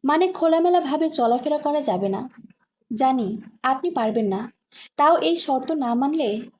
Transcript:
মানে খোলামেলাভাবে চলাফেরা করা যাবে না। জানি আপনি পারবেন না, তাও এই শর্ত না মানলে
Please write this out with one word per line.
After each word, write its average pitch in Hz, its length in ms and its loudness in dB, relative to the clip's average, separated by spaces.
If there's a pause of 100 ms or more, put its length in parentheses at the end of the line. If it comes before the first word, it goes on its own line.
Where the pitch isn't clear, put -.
মানে 330 280 2
খোলামেলাভাবে 320 760 2
চলাফেরা 254 480 0
করা 294 220 -2
যাবে 196 280 -2
না। 220 220 -4 (640)
জানি 226 440 0 (240)
আপনি 269 280 -2
পারবেন 220 360 -2
না, 196 260 -4 (440)
তাও 311 220 4
এই 330 180 0
শর্ত 269 340 -2
না 254 240 -2
মানলে 262 460 0 (200)